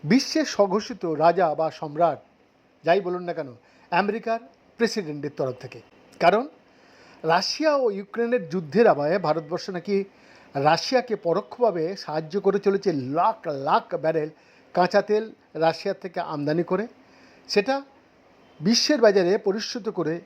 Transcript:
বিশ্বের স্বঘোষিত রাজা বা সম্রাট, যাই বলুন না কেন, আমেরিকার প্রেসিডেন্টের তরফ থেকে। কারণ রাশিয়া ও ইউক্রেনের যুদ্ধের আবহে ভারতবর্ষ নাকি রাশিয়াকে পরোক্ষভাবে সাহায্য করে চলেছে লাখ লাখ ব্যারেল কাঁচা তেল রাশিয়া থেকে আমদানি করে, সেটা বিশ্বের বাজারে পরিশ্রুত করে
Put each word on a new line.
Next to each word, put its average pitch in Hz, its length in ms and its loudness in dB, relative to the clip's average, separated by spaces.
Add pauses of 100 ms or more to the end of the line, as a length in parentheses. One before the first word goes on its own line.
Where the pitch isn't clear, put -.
বিশ্বের 269 400 2
স্বঘোষিত 202 640 -2
রাজা 165 480 4
বা 160 160 -2
সম্রাট, 151 480 -2 (680)
যাই 170 160 4
বলুন 180 220 -4
না 175 100 -8
কেন, 143 220 -10 (360)
আমেরিকার 214 500 -2 (360)
প্রেসিডেন্টের 151 600 -4
তরফ 131 240 -4
থেকে। 117 200 -16 (400)
কারণ 202 260 4 (760)
রাশিয়া 196 520 0
ও 254 160 2
ইউক্রেনের 208 580 -4
যুদ্ধের 175 380 2
আবহে 156 320 4
ভারতবর্ষ 160 520 -4
নাকি 196 340 -2 (500)
রাশিয়াকে 165 640 2
পরোক্ষভাবে 180 800 -2
সাহায্য 160 440 -6
করে 196 180 2
চলেছে 196 340 0
লাখ 160 560 -2
লাখ 156 460 -2
ব্যারেল 156 360 -2 (440)
কাঁচা 180 280 2
তেল 214 300 -2 (220)
রাশিয়া 160 400 0
থেকে 185 260 -10
আমদানি 151 420 -2
করে, 185 240 -2 (640)
সেটা 262 340 -2 (800)
বিশ্বের 233 400 2
বাজারে 202 380 4
পরিশ্রুত 208 500 -4
করে 170 380 -4